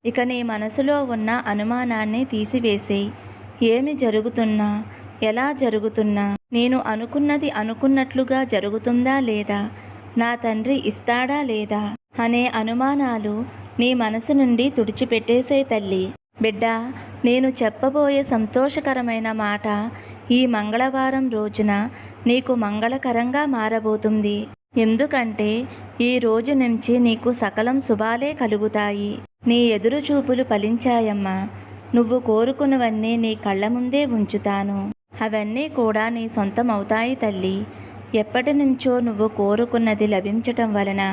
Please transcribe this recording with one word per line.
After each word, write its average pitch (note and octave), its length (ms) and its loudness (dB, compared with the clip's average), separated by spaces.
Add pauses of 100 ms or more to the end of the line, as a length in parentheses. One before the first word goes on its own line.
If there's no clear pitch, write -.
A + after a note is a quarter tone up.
ఇక A#3 160 0
నీ B3 220 -2
మనసులో A3+ 640 -2
ఉన్న A3 240 -2 (160)
అనుమానాన్ని A3 800 -2
తీసివేసేయ్. G#3+ 840 0 (540)
ఏమి B3+ 320 2
జరుగుతున్నా, A3 760 0 (520)
ఎలా A3+ 320 0
జరుగుతున్నా, G#3+ 720 0 (240)
నేను B3 340 2
అనుకున్నది C#4+ 680 0
అనుకున్నట్లుగా C4 880 0
జరుగుతుందా A#3+ 760 0
లేదా, G#3 400 0 (580)
నా A#3 180 2
తండ్రి A#3 500 0
ఇస్తాడా B3 580 0
లేదా G#3+ 400 -2 (360)
అనే A#3 240 2 (100)
అనుమానాలు A#3 840 0 (420)
నీ A#3+ 160 4
మనసు A3+ 400 0
నుండి B3 360 4
తుడిచిపెట్టేసే B3 960 2
తల్లి. G3 420 -2 (360)
బిడ్డా, A3 340 0 (460)
నేను B3+ 280 4
చెప్పబోయే C4+ 760 2
సంతోషకరమైన B3 1080 0
మాట G#3 360 -2 (640)
ఈ B3 160 6
మంగళవారం C4 840 0
రోజున G#3+ 420 0 (540)
నీకు B3+ 300 2
మంగళకరంగా A#3+ 880 0
మారబోతుంది. G#3+ 920 0 (400)
ఎందుకంటే A3+ 720 2 (520)
ఈ A#3+ 180 4
రోజు A#3 340 2
నుంచి A#3+ 460 2
నీకు A#3 340 2
సకలం A#3 480 0
శుభాలే A#3 520 0
కలుగుతాయి. G#3 760 -2 (360)
నీ A#3 120 4 (100)
ఎదురు A3+ 320 2
చూపులు C#4 440 0
ఫలించాయమ్మా. G#3+ 920 0 (580)
నువ్వు A#3+ 260 4
కోరుకున్నవన్నీ A#3 1000 2
నీ A3+ 180 0
కళ్ళ G3+ 320 -2
ముందే B3 380 0
ఉంచుతాను. G3+ 760 -2 (420)
అవన్నీ A3 480 -2
కూడా A3 400 2
నీ A#3 200 -4
సొంతమవుతాయి A3 840 0
తల్లి. F#3+ 420 -2 (580)
ఎప్పటి A#3+ 380 0
నుంచో C4 460 2
నువ్వు A3 340 0
కోరుకున్నది G#3+ 760 2
లభించటం A3 640 0
వలన G3 400 0